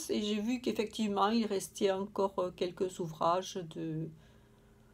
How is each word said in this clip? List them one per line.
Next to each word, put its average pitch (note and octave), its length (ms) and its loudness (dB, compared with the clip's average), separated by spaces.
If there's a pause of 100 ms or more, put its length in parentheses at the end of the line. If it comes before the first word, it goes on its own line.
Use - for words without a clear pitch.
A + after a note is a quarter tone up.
et A3+ 120 2
j'ai G#3 200 0
vu A#3+ 180 0
qu'effectivement G#3+ 720 2
il A3+ 160 4
restait G3 460 0
encore, G3 480 0
euh, F3+ 120 0
quelques F3+ 480 -2
ouvrages E3+ 560 0 (200)
de, D#3+ 340 -4 (840)